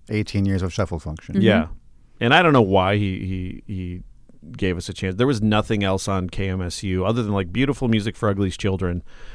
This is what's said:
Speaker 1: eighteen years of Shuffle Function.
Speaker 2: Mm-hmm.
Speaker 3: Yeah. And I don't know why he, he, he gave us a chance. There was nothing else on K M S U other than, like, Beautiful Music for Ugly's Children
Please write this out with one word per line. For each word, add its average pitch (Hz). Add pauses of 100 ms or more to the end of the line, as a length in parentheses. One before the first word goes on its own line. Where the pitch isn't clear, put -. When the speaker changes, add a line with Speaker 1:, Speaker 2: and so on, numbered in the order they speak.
Speaker 1:
eighteen 107
years 95
of 92
Shuffle 92
Function. -
Speaker 2:
Mm-hmm. 98
Speaker 3:
Yeah. - (520)
And 120
I 175
don't 165
know 127
why 95
he, 98
he, 92 (100)
he 90 (540)
gave 92
us 90
a 95
chance. 92
There 120
was 120
nothing 107
else 95
on 95
K 95
M 95
S 87
U 92
other 117
than, 104
like, 95
Beautiful 131
Music 110
for 107
Ugly's 98
Children 92 (320)